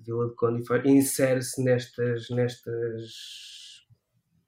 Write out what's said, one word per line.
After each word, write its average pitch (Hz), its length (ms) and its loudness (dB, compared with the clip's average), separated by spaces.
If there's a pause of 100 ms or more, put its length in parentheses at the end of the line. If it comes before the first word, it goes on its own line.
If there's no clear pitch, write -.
Vila 117 240 -2
do 117 80 -8
Conde 120 260 0
e 120 40 -8
fa-, 123 200 0
insere-se 135 800 4
nestas, 120 680 0
nestas 117 1600 -6 (640)